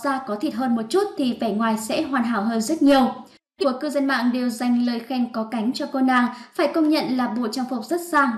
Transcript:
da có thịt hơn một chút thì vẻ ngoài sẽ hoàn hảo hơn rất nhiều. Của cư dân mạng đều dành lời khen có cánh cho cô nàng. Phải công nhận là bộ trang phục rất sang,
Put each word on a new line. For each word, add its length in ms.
da 240
có 80
thịt 180
hơn 220
một 140
chút 140
thì 220
vẻ 120
ngoài 260
sẽ 240
hoàn 220
hảo 180
hơn 200
rất 200
nhiều. 320
Của 180
cư 80
dân 160
mạng 280
đều 160
dành 360
lời 140
khen 340
có 180
cánh 220
cho 180
cô 80
nàng. 280
Phải 140
công 220
nhận 280
là 100
bộ 200
trang 220
phục 160
rất 160
sang, 260